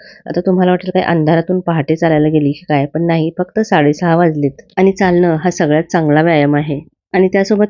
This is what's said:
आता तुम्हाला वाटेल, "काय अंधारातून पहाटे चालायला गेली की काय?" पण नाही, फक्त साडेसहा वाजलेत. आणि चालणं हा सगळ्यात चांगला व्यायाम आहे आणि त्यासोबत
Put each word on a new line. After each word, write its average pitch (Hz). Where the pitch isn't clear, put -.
आता -
तुम्हाला 180
वाटेल, 180
"काय 185
अंधारातून 165
पहाटे 160
चालायला 156
गेली 151
की -
काय?" 143
पण 165
नाही, 165
फक्त 180
साडेसहा 165
वाजलेत. 151
आणि 190
चालणं 175
हा 170
सगळ्यात 160
चांगला 156
व्यायाम 147
आहे 147
आणि 190
त्यासोबत 202